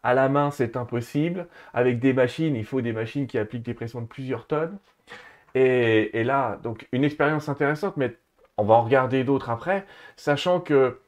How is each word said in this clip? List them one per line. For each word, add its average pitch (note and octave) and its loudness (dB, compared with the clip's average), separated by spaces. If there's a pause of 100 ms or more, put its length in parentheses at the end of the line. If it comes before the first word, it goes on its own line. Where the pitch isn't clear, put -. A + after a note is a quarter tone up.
À B2 2
la C3+ 4
main, C#3+ 2
c'est A#2+ -4
impossible. C#3+ -4 (280)
Avec B2 2
des C3 2
machines, C3 0
il A2 -4
faut C3 -4
des A#2 -4
machines A2+ -4
qui B2 -6
appliquent A2+ -4
des A#2+ -8
pressions A#2 -10
de A2+ -10
plusieurs C3 -8
tonnes. E3 -4 (720)
Et, A#2+ 4 (100)
et A2+ 0
là, C3 -2
donc, A#2 -10
une B2+ 0
expérience D3 0
intéressante, D3+ -2
mais B2+ -2 (400)
on G#2+ 0
va A2 6
en A#2 6
regarder C3 2
d'autres C3+ -2
après, F#3 -4 (300)
sachant E3+ 0
que C3+ 2 (100)